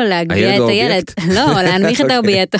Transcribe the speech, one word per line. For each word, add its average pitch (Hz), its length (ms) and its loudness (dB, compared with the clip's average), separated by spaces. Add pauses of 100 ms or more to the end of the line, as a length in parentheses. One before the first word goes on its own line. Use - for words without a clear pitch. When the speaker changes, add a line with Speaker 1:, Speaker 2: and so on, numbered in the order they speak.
Speaker 1:
להגביה 170 280 -2
Speaker 2:
הילד 202 180 2
Speaker 1:
את - 40 2
Speaker 2:
הוא 117 100 2
Speaker 1:
הילד. 226 220 0
Speaker 2:
האובייקט? 190 360 -4
Speaker 1:
<laughs> 185 100 2 (180)
לא, 190 60 0
להנמיך 190 400 0
את 277 40 0
Speaker 2:
<laughs> - 0 -
אוקיי. 262 100 0
Speaker 1:
האובייקט, 202 440 0